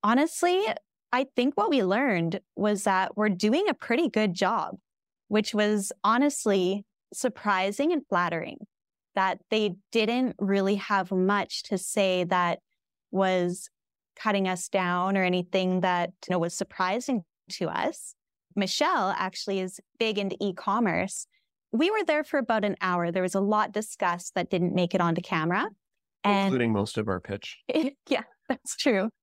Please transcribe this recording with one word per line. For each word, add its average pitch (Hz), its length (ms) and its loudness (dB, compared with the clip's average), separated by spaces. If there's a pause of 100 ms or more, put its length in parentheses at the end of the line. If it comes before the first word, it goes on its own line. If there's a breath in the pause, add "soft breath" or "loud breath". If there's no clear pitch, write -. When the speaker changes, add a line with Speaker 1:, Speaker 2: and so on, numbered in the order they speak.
Speaker 1:
Honestly, 330 600 2 (480)
I 262 140 0 (100)
think 254 200 2
what - 120 2
we 269 160 4
learned 185 560 0 (160)
was 208 280 0
that 190 320 2
we're 214 120 2
doing 214 400 2
a 294 60 0
pretty 277 340 0
good 208 260 0
job, 196 420 -2 (520)
which 208 240 0
was 208 400 0 (100)
honestly 208 800 2 (280)
surprising 208 800 0
and 311 160 0
flattering 175 500 -2 (560)
that 190 240 0 (120)
they 214 240 0 (160)
didn't 233 480 0
really 196 380 2
have 196 340 -2
much 196 540 0
to 208 120 -4
say 185 480 0
that 180 360 0 (500)
was 185 580 0 (480)
cutting 196 300 0
us 185 220 -4
down 185 480 0
or 190 80 2
anything 180 560 0
that, 175 300 0 (180)
you 185 40 -2
know, 180 60 0
was 170 160 -2
surprising 202 680 -2 (260)
to - 200 -6
us. - 460 -4 (400)
Michelle 202 600 0
actually 190 440 -4
is 185 200 -6 (180)
big 220 200 0
into 196 220 -2
e-commerce. 196 840 0 (460)
We 311 180 2
were 427 140 0
there 302 200 0
for - 140 -2
about 220 260 0
an 202 160 0
hour. 175 300 0
There 185 120 -2
was 185 120 -2
a 196 60 2
lot 208 320 0
discussed 180 600 -4
that 180 160 -2
didn't 180 240 0
make 175 200 0
it 180 60 2
onto 170 220 2
camera. 175 460 -2 (540)
And 196 240 2
Speaker 2:
Including 120 260 2
most 107 260 0
of 107 100 -2
our 92 120 -2
pitch. - 380 -10 (100)
Speaker 1:
<laughs> 285 400 -2
Yeah, 247 140 0 (260)
that's - 280 -6
true. 220 340 2 (120)